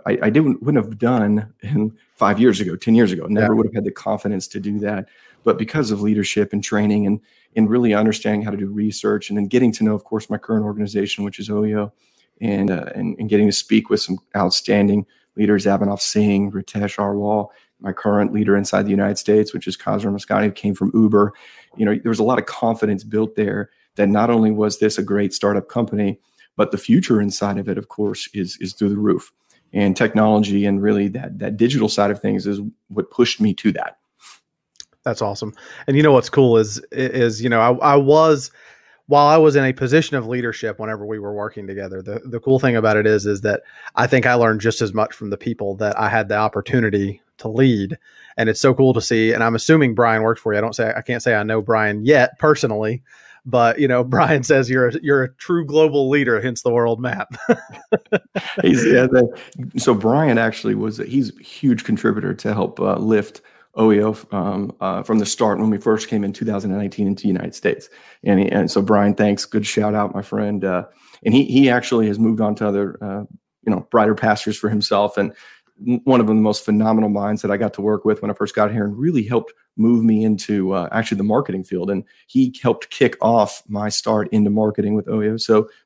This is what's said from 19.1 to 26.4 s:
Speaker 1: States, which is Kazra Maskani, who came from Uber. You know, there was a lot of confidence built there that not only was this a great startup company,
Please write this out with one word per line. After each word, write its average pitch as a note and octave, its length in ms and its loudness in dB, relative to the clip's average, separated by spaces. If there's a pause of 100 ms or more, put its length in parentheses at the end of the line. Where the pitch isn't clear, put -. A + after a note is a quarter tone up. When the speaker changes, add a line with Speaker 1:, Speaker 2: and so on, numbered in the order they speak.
Speaker 1:
States, G#2+ 340 0
which - 140 -10
is F#2+ 100 -6
Kazra G2+ 360 -4
Maskani, G#2 320 -2
who G2+ 80 -2
came G2+ 220 -4
from G2 200 -2
Uber. G#2 380 4 (440)
You A2 80 -2
know, G#2 120 0
there A#2 140 -4
was A2 100 -2
a G#2+ 40 0
lot A#2+ 140 0
of - 80 -4
confidence G#2+ 560 -2
built G#2+ 320 -4
there G#2 360 -4 (260)
that G2+ 120 2
not G#2+ 220 2
only A2 220 4
was G#2+ 260 -2
this G#2+ 200 0
a - 40 -2
great G2+ 320 -2
startup G2+ 340 -2
company, G#2 520 -4 (360)